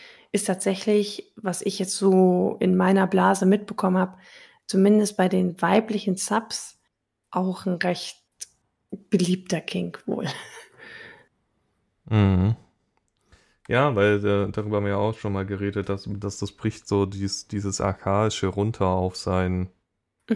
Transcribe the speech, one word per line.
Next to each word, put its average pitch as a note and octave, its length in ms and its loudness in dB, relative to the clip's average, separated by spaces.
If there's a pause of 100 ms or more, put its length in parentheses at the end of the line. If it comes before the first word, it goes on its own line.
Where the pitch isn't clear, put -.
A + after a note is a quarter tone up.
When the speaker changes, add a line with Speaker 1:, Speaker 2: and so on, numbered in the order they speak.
(320)
Speaker 1:
ist - 160 -2
tatsächlich, G3 880 -2
was F3+ 260 -6
ich F#3+ 160 -4
jetzt F#3 200 -4
so F#3 600 4
in F#3 180 2
meiner F#3+ 280 4
Blase F#3+ 400 4
mitbekommen F#3+ 520 2
hab, F#3 220 -2 (460)
zumindest G3+ 500 4
bei F#3 140 2
den F3+ 320 0
weiblichen F#3+ 560 0
Subs - 640 -6 (500)
auch F#3 360 -4
ein F3+ 100 -2
recht F3 420 -4 (920)
beliebter F3+ 520 0
Kink F3 460 -8
wohl. - 200 -6 (1800)
Speaker 2:
Mhm. G2+ 500 4 (1120)
Ja, C3 260 0
weil, G2+ 300 2
äh, G2+ 260 2
darüber G#2 260 -4
haben G2+ 80 -2
wir G2+ 60 -2
ja G2+ 60 -2
auch G#2+ 200 -2
schon G2+ 160 -6
mal F#2+ 120 -2
geredet, G2+ 440 -4
dass, G2 200 -6
dass G2+ 280 -8
das - 160 -8
bricht - 340 -6
so G2+ 180 2
dies-, G2 440 -6
dieses G2 320 -4
Archaische G2 640 -2
runter G2+ 400 -2
auf F#2 300 -2
sein, F#2 520 -2 (680)